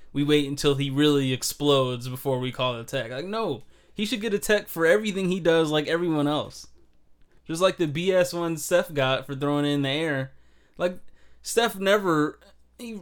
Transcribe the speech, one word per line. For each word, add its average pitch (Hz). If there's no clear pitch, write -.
We 143
wait 147
until 143
he 139
really 139
explodes 127
before 127
we 127
call 127
the 117
tech." 117
Like, 139
no. 202
He 208
should 214
get 214
a 202
tech 208
for 165
everything 190
he 190
does, 165
like 151
everyone 160
else. 127
Just 165
like 185
the 170
B 170
S 180
one 170
Steph 180
got 131
for 139
throwing 147
it 143
in 143
the 139
air. 139
Like, 180
Steph -
never, 190
he 226